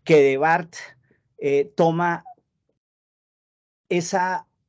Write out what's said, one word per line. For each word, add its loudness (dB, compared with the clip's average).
que 6
de 2
Barthes, -2
eh, -2
toma -2
esa, -4